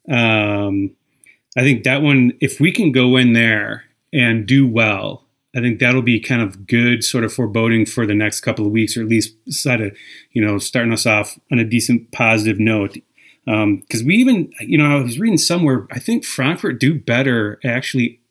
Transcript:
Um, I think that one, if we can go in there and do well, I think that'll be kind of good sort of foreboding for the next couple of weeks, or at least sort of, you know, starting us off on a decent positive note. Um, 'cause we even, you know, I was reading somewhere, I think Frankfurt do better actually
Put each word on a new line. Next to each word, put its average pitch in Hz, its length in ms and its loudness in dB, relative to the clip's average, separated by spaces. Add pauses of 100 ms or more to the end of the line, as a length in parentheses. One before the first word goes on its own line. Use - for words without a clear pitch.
Um, 104 800 0 (640)
I 127 40 0
think 127 220 2
that 135 180 0
one, 135 380 4
if - 200 -2
we 165 120 4
can 180 200 0
go 127 260 4
in 123 160 4
there 110 520 0 (280)
and 117 320 0
do 135 220 4
well, 107 580 -2 (300)
I 127 40 -4
think 117 200 -2
that'll 127 220 2
be 117 180 2
kind 120 220 -2
of 98 240 -6
good 120 380 0
sort 120 200 -2
of 107 100 -4
foreboding 113 520 0
for 117 220 -2
the 104 80 0
next 104 260 0
couple 110 240 -2
of 104 60 0
weeks, 110 260 0
or 117 40 -4
at 107 60 -6
least 110 280 0 (140)
sort 123 320 -2
of, 101 140 -6 (360)
you 113 120 0
know, 104 140 0
starting 113 360 -2
us 110 120 -2
off 107 320 0 (140)
on 120 80 2
a 117 60 2
decent 117 460 0
positive 110 480 0
note. 107 380 0 (480)
Um, 107 440 0
'cause 110 140 -4
we 165 120 2
even, 240 360 2 (100)
you 117 160 0
know, 151 80 6
I 143 160 2
was 120 180 -4
reading 208 180 2
somewhere, 139 540 2
I 139 80 -10
think 233 240 -2
Frankfurt 139 560 -4
do 147 180 2
better 120 680 -2
actually 123 560 -4 (120)